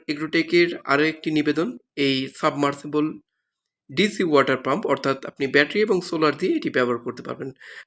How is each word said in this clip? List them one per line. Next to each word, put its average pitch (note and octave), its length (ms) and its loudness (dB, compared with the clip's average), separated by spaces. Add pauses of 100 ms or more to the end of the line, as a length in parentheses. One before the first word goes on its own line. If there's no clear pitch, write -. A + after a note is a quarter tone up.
এগ্রোটেকের E3 760 2
আরও C#3 180 4
একটি D#3 280 -2
নিবেদন, D3+ 460 0 (180)
এই C3+ 400 0
সাবমার্সিবল D3 840 -2 (760)
ডিসি G3 280 0
ওয়াটার C#3 340 4
পাম্প, C3+ 300 -2
অর্থাৎ C3+ 380 -2
আপনি - 220 -4
ব্যাটারি D3 340 2
এবং G#3+ 200 0
সোলার D#3 360 0
দিয়ে F3+ 180 0
এটি D3+ 140 -4
ব্যবহার B2 280 0
করতে B2 260 -10
পারবেন। C3 280 -10 (340)